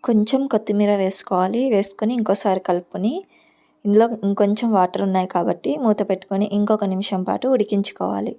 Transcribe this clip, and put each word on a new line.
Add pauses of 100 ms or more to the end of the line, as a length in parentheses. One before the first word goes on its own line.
కొంచెం
కొత్తిమీర
వేసుకోవాలి.
వేసుకొని
ఇంకోసారి
కలుపుకొని (720)
ఇందులో (160)
ఇంకొంచెం
వాటర్
ఉన్నాయి
కాబట్టి
మూత
పెట్టుకొని
ఇంకొక
నిమిషం
పాటు
ఉడికించుకోవాలి.